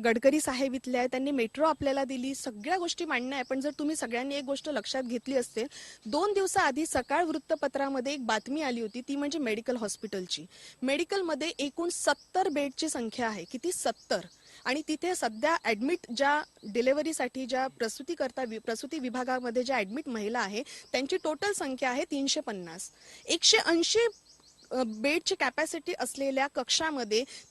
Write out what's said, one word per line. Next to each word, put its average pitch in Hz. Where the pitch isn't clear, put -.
गडकरी 240
साहेब 262
इथले 254
आहे, 247
त्यांनी 262
मेट्रो 262
आपल्याला 277
दिली, 262
सगळ्या 220
गोष्टी 349
मान्य 262
आहे. 269
पण 262
जर 285
तुम्ही 302
सगळ्यांनी 254
एक 285
गोष्ट 269
लक्षात 269
घेतली 254
असेल, 240
दोन 320
दिवसाआधी 349
सकाळ 285
वृत्तपत्रामध्ये 277
एक 277
बातमी 233
आली 247
होती, 226
ती 277
म्हणजे 285
मेडिकल 233
हॉस्पिटलची. 196
मेडिकलमध्ये 311
एकूण 294
सत्तर 359
बेडची 285
संख्या 240
आहे. 202
किती? 294
सत्तर. -
आणि 269
तिथे 339
सध्या 247
ॲडमिट 233
ज्या 285
डिलिव्हरीसाठी, 262
ज्या 262
प्रसूतीकरता 262
वि-, 220
प्रसूती 240
विभागामध्ये 247
ज्या 254
ॲडमिट 226
महिला 214
आहे, 208
त्यांची 269
टोटल 330
संख्या 269
आहे 269
तीनशे 277
पन्नास. 180
एकशे -
ऐंशी, 339
अ, 254
बेडची 285
कॅपॅसिटी 311
असलेल्या 269
कक्षामध्ये 226